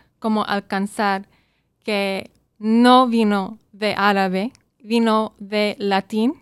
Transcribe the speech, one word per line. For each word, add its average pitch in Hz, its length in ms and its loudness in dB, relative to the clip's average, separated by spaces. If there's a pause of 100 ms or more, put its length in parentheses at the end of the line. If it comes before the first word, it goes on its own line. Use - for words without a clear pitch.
(180)
como 214 280 -2
alcanzar 202 800 -4 (580)
que 202 460 -4 (280)
no 247 480 6
vino 214 520 0 (140)
de 202 240 -4
árabe, 196 560 0 (300)
vino 220 560 0
de 208 400 -4
latín 202 640 -2